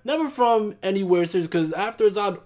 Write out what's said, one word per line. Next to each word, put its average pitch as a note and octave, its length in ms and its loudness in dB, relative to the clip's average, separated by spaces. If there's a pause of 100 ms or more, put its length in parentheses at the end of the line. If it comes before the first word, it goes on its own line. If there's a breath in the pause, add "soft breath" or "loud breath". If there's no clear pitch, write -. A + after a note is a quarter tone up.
never D4+ 240 -2
from A3+ 520 0
anywhere F#3 440 0
serious, E3+ 240 -2
'cause E3 240 0
afterwards G#3 440 0
I'd G3+ 280 -2